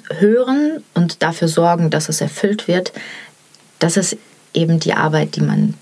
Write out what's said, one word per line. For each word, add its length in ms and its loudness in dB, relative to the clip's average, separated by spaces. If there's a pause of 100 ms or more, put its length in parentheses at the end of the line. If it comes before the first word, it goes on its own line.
(180)
hören 640 2 (120)
und 280 0
dafür 260 -2
sorgen, 420 2
dass 180 -2
es 120 -4
erfüllt 460 -2
wird, 260 -2 (880)
das 180 0
ist 200 -2 (360)
eben 280 2
die 140 0
Arbeit, 420 0
die 60 0
man 380 0